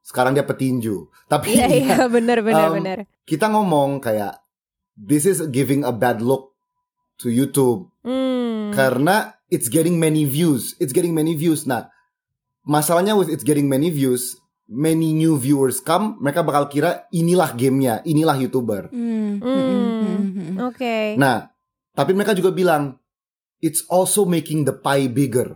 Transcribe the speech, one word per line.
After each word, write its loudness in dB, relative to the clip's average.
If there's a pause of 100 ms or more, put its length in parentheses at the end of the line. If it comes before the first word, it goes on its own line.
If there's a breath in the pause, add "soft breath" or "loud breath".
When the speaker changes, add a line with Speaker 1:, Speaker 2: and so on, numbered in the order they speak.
Speaker 1:
Sekarang 0
dia 2
petinju. -4 (180 soft breath)
Tapi -2
Speaker 2:
Iya, 4
iya, 4 (100)
Speaker 1:
<laughs> -2
Speaker 2:
bener, 2
bener, 2
Speaker 1:
em, 0
Speaker 2:
bener. -6 (240)
Speaker 1:
kita -2
ngomong 2
kayak, -4 (540)
"This 0
is 2
giving 0
a -2
bad 0
look -2 (580)
to -6
YouTube." 0
Speaker 2:
Hmm. -4
Speaker 1:
Karena 0
it's -4
getting 2
many 2
views. 0
It's -4
getting 0
many -2
views. 0
Nah, -4 (760 soft breath)
masalahnya 2
with 2
it's -4
getting 2
many 2
views, -2 (320)
many 0
new 2
viewers 2
come, -2
mereka 0
bakal 0
kira -2
inilah 2
gamenya, 2
inilah 2
YouTuber. -4
Speaker 3:
Hmm. -4
Speaker 2:
Hmm. -2
Speaker 3:
Hmm. -6 (100)
Speaker 2:
Oke. -4
Speaker 1:
Nah, 0 (380)
tapi 0
mereka 2
juga 2
bilang, 0 (580)
"It's -4
also 2
making 0
the -2
pie 0
bigger." 0